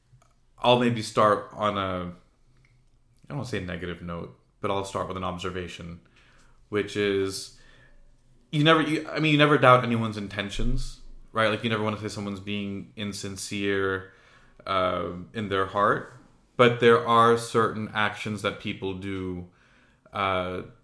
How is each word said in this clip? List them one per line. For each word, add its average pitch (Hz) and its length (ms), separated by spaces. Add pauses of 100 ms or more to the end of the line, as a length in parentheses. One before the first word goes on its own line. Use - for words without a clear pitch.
(580)
I'll 123 200
maybe 120 240
start 107 500
on 104 240
a, 92 360
I - 1160
don't 143 100
wanna 127 100
say 104 120
negative 90 420
note, 87 360 (220)
but 101 100
I'll 98 140
start 95 240
with 92 80
an 92 80
observation, 87 760 (680)
which 101 280
is 98 600 (920)
you 151 140
never, 160 160
you, 147 300
I - 100
mean, 156 120
you 147 60
never 147 200
doubt 127 260
anyone's 113 320
intentions, 107 840 (320)
right? 110 160
Like, 107 160
you 117 60
never 107 120
wanna 107 180
say 107 80
someone's 101 320
being 101 560
insincere, 98 1120 (560)
uh, 92 420 (260)
in 107 140
their 95 180
heart, 104 480 (420)
but 120 240
there 117 260
are 117 300
certain 110 560
actions 104 500
that 98 180
people 98 340
do, 92 520 (640)
uh, 92 500 (220)